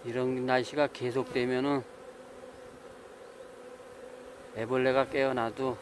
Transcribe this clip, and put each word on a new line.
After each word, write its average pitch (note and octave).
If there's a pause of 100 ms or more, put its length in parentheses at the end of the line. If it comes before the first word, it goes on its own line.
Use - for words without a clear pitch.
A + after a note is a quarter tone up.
이런 B2+
날씨가 C3
계속되면은 B2+ (2750)
애벌레가 B2+
깨어나도 C3